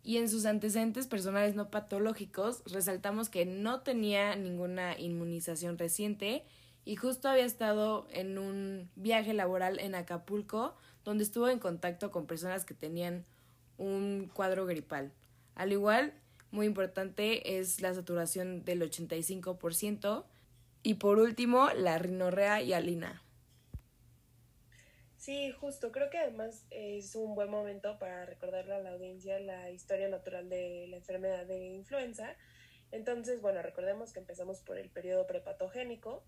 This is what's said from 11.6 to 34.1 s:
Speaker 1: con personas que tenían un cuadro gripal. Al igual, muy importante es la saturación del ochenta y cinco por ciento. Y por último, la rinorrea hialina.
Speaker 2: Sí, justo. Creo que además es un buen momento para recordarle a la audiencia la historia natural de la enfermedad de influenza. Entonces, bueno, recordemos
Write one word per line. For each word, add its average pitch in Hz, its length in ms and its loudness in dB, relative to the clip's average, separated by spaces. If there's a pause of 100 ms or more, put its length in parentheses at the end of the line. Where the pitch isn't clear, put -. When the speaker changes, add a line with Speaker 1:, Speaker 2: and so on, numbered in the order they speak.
Speaker 1:
con 165 160 -4
personas 185 380 -4
que - 80 -12
tenían 175 540 -4 (500)
un 196 560 -2
cuadro 190 320 2
gripal. 147 480 -4 (420)
Al 196 180 0
igual, 214 420 4 (380)
muy 208 120 0
importante 190 960 0
es 185 240 0
la 185 100 2
saturación 180 720 -2
del 180 180 2
ochenta 165 340 -4
y 165 60 -2
cinco 180 360 -4
por 170 160 -2
ciento. 208 520 0 (560)
Y 214 120 4
por 202 240 8
último, 240 520 8
la 170 280 4
rinorrea 185 640 4
hialina. 175 600 0 (1900)
Speaker 2:
Sí, 277 340 -4
justo. 277 400 -6
Creo 277 180 2
que 339 100 -2
además 226 520 0
es 208 460 -6
un 214 180 -2
buen 202 160 0
momento 208 480 -4
para 180 260 -6
recordarle 185 500 -6
a 196 40 -2
la 190 140 -6
audiencia 185 480 -6
la 180 320 -8
historia 190 360 -2
natural 185 400 -6
de 175 400 -4
la 180 80 -14
enfermedad 185 500 -2
de 185 200 -6
influenza. 226 720 -8 (560)
Entonces, 233 500 -4
bueno, 196 180 2
recordemos 196 520 -4